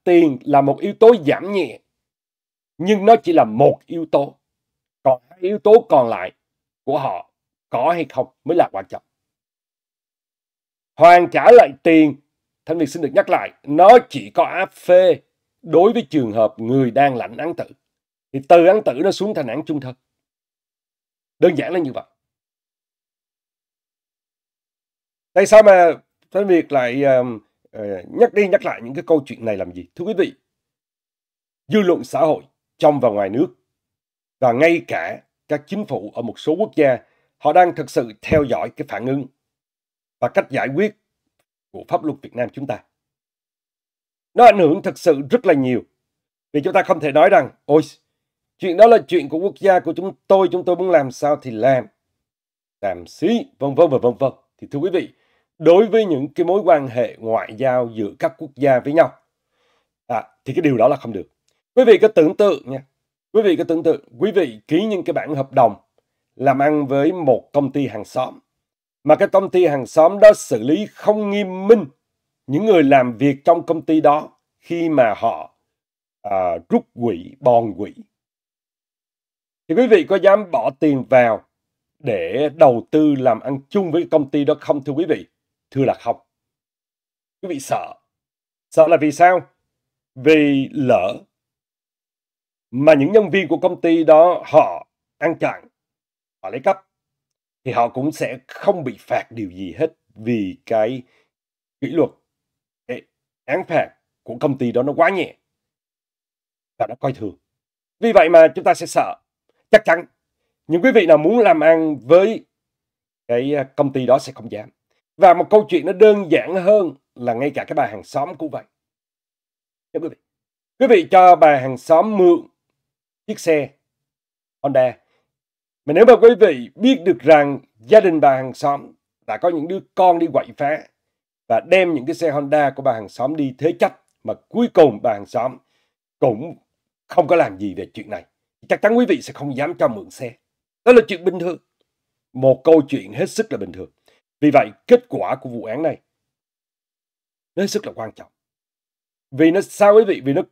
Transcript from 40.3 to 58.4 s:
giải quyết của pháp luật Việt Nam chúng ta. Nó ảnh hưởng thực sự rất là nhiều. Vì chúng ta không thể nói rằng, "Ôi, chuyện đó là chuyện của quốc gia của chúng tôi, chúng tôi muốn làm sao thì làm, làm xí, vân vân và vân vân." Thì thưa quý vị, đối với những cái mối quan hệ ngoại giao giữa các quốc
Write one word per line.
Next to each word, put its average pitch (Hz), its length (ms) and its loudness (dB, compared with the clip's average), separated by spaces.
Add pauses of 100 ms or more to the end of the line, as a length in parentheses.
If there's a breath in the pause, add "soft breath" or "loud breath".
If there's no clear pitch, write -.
giải 120 260 -6
quyết 208 200 -2 (760)
của - 160 -18
pháp 170 160 -4
luật 143 180 -6
Việt - 140 -20
Nam 117 140 -6
chúng 135 180 -14
ta. 110 160 -10 (1500)
Nó 226 120 6
ảnh 208 140 8
hưởng 170 220 2
thực 165 180 -8
sự 147 300 0
rất 233 160 -2
là 180 80 2
nhiều. 127 300 -2 (720)
Vì 147 100 -2
chúng 180 100 -4
ta 185 100 2
không 180 160 -4
thể 147 120 -6
nói 151 180 4
rằng, 156 200 2 (160)
"Ôi, 151 160 2 (760)
chuyện 180 200 -6
đó 214 100 8
là 233 100 6 (100)
chuyện 151 220 -2
của 160 80 -6
quốc 190 200 -6
gia 185 220 2
của 170 140 -6
chúng 180 220 -10 (120)
tôi, 190 240 2
chúng 180 140 -6
tôi 180 100 -2
muốn 185 140 -4
làm 143 220 -6
sao 147 240 -4
thì 131 160 -12
làm, 120 340 -2 (960)
làm 87 260 -10
xí, 202 380 -4 (140)
vân 135 160 -6
vân 160 140 4
và 131 80 0
vân 117 220 -2
vân." 135 120 -4 (260)
Thì - 140 -20
thưa 143 80 -8
quý 170 140 -4
vị, 160 160 -4 (520)
đối 175 260 4
với 220 180 0
những 147 280 -4
cái 175 120 -4
mối 190 200 0
quan 151 220 2
hệ 120 320 -6
ngoại 110 380 -6
giao 127 360 -2
giữa 107 260 -8
các - 180 -4
quốc 151 180 -16